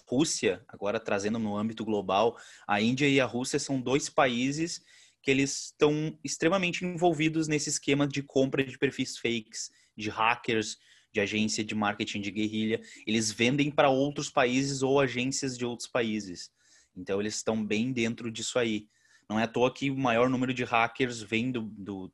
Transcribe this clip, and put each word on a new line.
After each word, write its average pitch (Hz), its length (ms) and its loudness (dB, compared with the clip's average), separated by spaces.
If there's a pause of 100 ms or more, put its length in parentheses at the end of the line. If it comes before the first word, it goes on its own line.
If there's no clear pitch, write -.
Rússia, 117 580 0
agora 107 320 -4
trazendo 107 380 -2
no 107 180 -2
âmbito 110 300 -4
global, 104 500 2 (320)
a 104 140 2
Índia 127 260 2
e 135 140 6
a 127 60 2
Rússia 131 320 -2
são 135 200 -2
dois 127 300 0
países 139 720 0 (400)
que 139 100 0
eles 135 340 0
estão 151 580 2
extremamente 175 600 0
envolvidos 160 640 2
nesse 151 200 0
esquema 143 400 0
de 139 140 -4
compra 135 420 2
de 127 140 -8
perfis 131 400 -2
fakes, - 540 -4 (260)
de 107 100 -6
hackers, 110 720 0 (340)
de 107 80 -2
agência 107 440 0
de 104 100 -6
marketing 104 480 -2
de 101 80 -6
guerrilha. 107 500 -2 (280)
Eles 110 240 0
vendem 143 400 2
pra 147 180 4
outros 143 400 0
países 135 540 2
ou 139 160 4
agências 127 580 -2
de 123 80 -4
outros 120 220 -8
países. 107 640 -4 (440)
Então, 95 240 -4
eles 104 180 -4
estão 110 280 -2
bem 107 260 0
dentro 117 400 -2
disso 113 280 -4
aí. 110 280 -2 (400)
Não 107 120 -2
é 113 60 2
à - 20 -4
toa 123 260 2
que 139 160 -4
o 135 80 -2
maior 123 320 4
número 127 240 0
de 123 100 -4
hackers 117 600 0
vem 113 280 -2
do, 120 120 -4
do, 98 500 -10